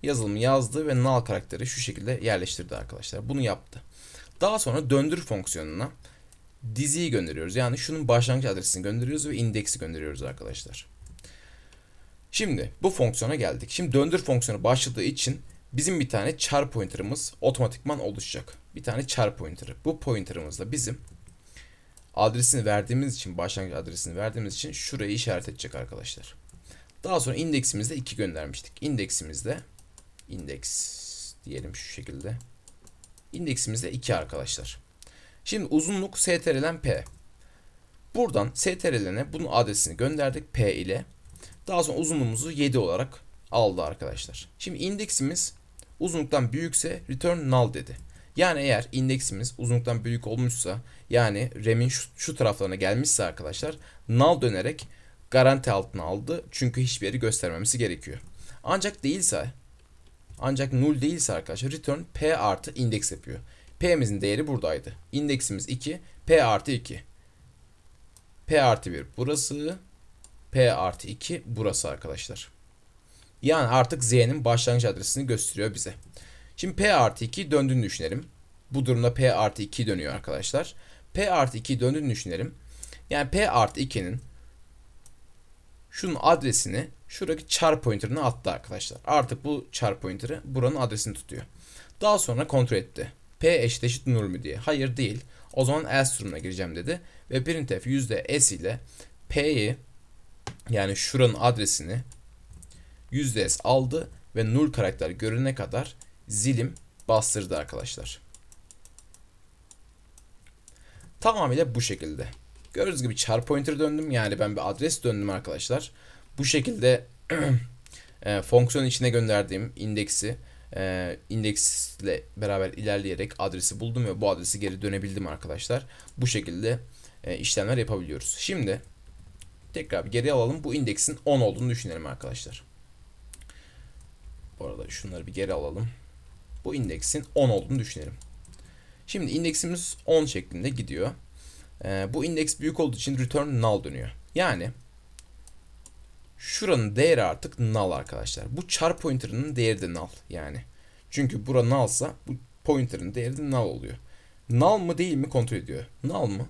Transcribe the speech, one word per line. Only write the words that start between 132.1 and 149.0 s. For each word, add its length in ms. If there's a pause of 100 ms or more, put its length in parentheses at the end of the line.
Bu 80
arada 220
şunları 380
bir 60
geri 200
alalım. 340 (800)
Bu 100
indeksin 500 (100)
on 140
olduğunu 300
düşünelim. 340 (960)
Şimdi 240
indeksimiz 760
on 200
şeklinde 440
gidiyor. 420 (760)
Ee, 280
bu 120
indeks 340
büyük 200
olduğu 160
için 220
return 440
null 220
dönüyor. 280 (240)
Yani 340 (1700)
şuranın 580
değeri 280
artık 360
null 320
arkadaşlar. 680
Bu 100
char 300
pointer'ının 580